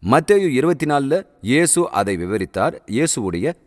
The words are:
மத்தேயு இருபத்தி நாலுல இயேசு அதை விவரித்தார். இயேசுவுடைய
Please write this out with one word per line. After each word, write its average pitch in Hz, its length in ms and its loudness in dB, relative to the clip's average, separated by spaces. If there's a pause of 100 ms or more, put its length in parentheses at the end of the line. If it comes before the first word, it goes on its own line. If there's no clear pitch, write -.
(100)
மத்தேயு 170 420 4
இருபத்தி 151 340 0
நாலுல 147 400 -2 (140)
இயேசு 165 500 2
அதை 98 260 -2
விவரித்தார். 95 560 -2 (180)
இயேசுவுடைய 110 640 -2 (140)